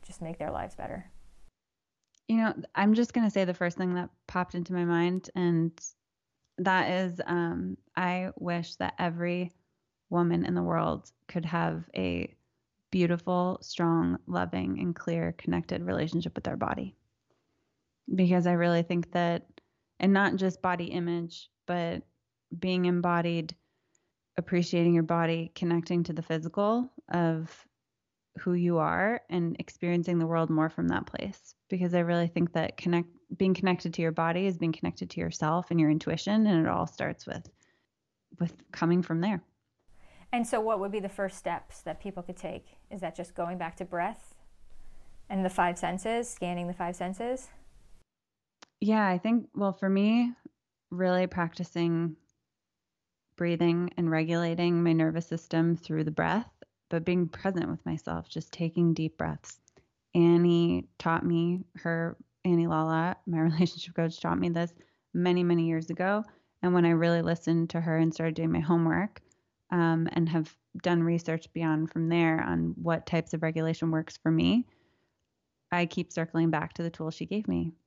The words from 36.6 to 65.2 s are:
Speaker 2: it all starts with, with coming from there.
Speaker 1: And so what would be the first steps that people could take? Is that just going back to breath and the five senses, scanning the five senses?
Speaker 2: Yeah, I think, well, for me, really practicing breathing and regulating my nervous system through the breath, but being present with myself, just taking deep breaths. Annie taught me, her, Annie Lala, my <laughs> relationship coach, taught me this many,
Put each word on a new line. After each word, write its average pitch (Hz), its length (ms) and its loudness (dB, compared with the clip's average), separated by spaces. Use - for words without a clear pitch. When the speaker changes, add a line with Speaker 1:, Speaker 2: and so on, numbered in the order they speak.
Speaker 2:
it - 40 2
all 175 180 0
starts - 400 -8
with, - 220 -10
with 170 140 -2
coming 175 300 2
from 165 180 -2
there. 185 240 -2
Speaker 1:
And 233 140 0
so 233 140 -2
what 220 200 0
would 196 120 -4
be 214 80 -4
the 190 100 -6
first 196 280 -6
steps - 440 -8
that 160 200 -10
people 196 200 -10
could 180 160 -12
take? - 280 -12
Is 196 100 -12
that 170 140 -8
just 180 180 -12
going 175 240 -6
back 170 200 -8
to 185 80 -10
breath 180 500 -6
and 190 140 0
the 185 60 2
five 175 280 0
senses, 226 520 -4
scanning 175 380 -6
the 180 60 -6
five 175 220 -6
senses? 233 520 -6
Speaker 2:
Yeah, 214 280 2
I 180 100 2
think, 226 380 0
well, 196 180 0
for 190 160 -2
me, 220 440 2
really 180 360 2
practicing 170 880 -2
breathing 170 600 2
and 170 140 2
regulating 170 720 2
my 165 100 4
nervous 160 340 2
system 165 480 0
through 156 280 -4
the 156 80 -2
breath, 165 380 0
but 165 160 -2
being 180 220 2
present 170 420 -4
with 160 160 -8
myself, 165 420 -6
just - 240 -12
taking 170 420 2
deep 160 240 -2
breaths. 160 420 -6
Annie 170 760 6
taught 165 260 0
me, 170 360 2
her, 165 400 -4
Annie 170 220 6
Lala, 160 480 2
my 170 120 0
<laughs> - 0 -
relationship 170 560 2
coach, 165 240 -2
taught 175 200 -2
me 180 100 0
this 170 240 -2
many, 180 300 2